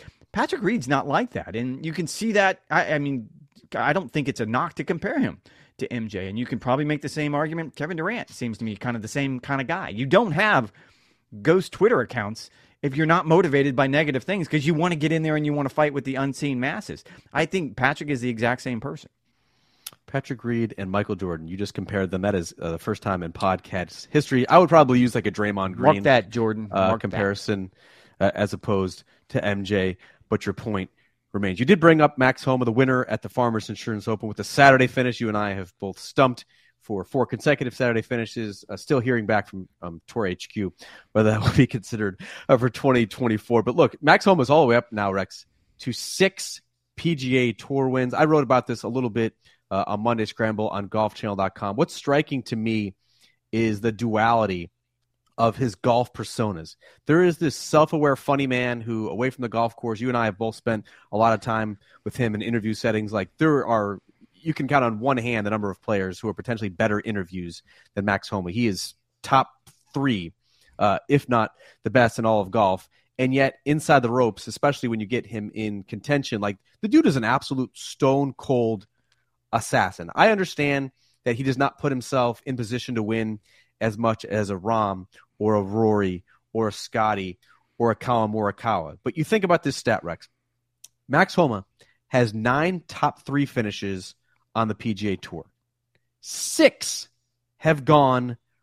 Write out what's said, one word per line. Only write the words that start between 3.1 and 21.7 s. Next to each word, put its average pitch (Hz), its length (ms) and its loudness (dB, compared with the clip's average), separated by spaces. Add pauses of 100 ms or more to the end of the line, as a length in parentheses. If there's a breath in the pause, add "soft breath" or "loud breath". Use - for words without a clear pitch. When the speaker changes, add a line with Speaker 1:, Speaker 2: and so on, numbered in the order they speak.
Speaker 1:
I 117 200 0
don't 170 180 -4
think 147 160 -2
it's 131 140 -6
a 113 40 -2
knock 127 300 -4
to - 80 -8
compare 208 360 -4
him 110 200 -2 (380 soft breath)
to - 140 -8
M 113 180 -6
J. 95 180 -6
And 98 100 -8
you 120 80 -4
can 117 140 -6
probably 131 240 0
make 147 180 -2
the 147 80 -8
same 147 240 -4
argument. 156 440 -6
Kevin 156 180 -6
Durant 190 340 -6
seems 113 280 -8
to 117 80 -8
me 110 100 -6
kind 120 220 -6
of 107 40 -8
the 107 60 -10
same 135 320 -4
kind 135 220 -4
of 123 60 -6
guy. 170 220 -6
You 113 160 -6
don't 180 280 4
have 175 400 2 (680 soft breath)
ghost 170 300 4
Twitter 196 300 4
accounts 107 480 -6 (320 soft breath)
if 135 160 -4
you're 160 80 2
not 165 220 4
motivated 143 480 4
by 135 100 4
negative 143 380 0
things, 185 240 -4
'cause 147 180 0
you 170 80 4
wanna 170 220 0
get 151 160 0
in 160 100 2
there 156 140 0
and 151 100 0
you 147 80 0
wanna 143 160 -2
fight 151 240 2
with 139 100 -4
the 135 120 -6
unseen 139 440 -2
masses. 143 440 -8 (280 loud breath)
I 160 140 0
think 156 320 -4
Patrick 143 320 -2
is 131 120 -2
the 123 80 -2
exact 117 320 -2
same 123 180 -6
person. 147 320 -12 (960 loud breath)
Speaker 2:
Patrick 135 360 -6
Reed 117 360 -2
and 95 100 -6
Michael 101 260 -2
Jordan, 85 320 -6
you 92 100 -10
just 98 180 -6